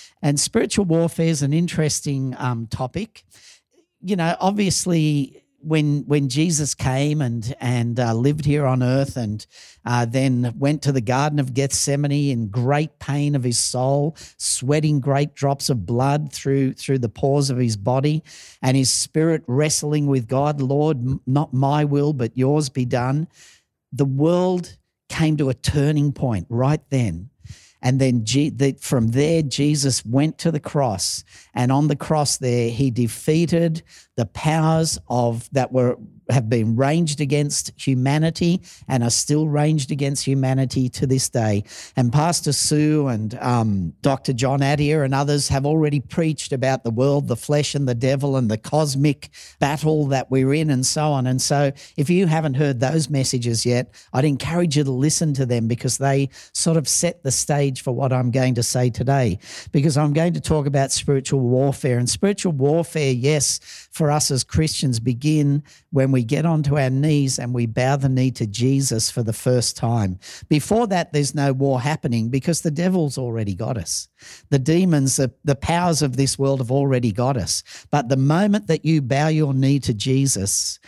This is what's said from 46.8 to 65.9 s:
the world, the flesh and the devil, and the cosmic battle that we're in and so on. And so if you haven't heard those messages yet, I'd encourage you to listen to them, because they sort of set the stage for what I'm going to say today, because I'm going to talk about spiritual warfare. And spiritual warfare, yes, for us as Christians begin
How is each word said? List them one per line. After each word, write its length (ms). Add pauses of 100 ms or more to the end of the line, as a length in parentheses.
the 80
world, 380
the 80
flesh 400
and 120
the 60
devil, 420
and 140
the 80
cosmic 720 (300)
battle 460
that 260
we're 200
in 160
and 160
so 280
on. 160
And 120
so 300 (260)
if 140
you 160
haven't 280
heard 260
those 280
messages 560
yet, 300 (180)
I'd 120
encourage 520
you 60
to 80
listen 440
to 120
them, 220
because 300
they 300 (240)
sort 240
of 120
set 340
the 80
stage 520
for 100
what 200
I'm 200
going 240
to 80
say 260
today, 480 (320)
because 260
I'm 160
going 200
to 80
talk 260
about 240
spiritual 480
warfare. 600
And 120
spiritual 420
warfare, 600
yes, 480 (320)
for 160
us 220
as 120
Christians 580
begin 640 (280)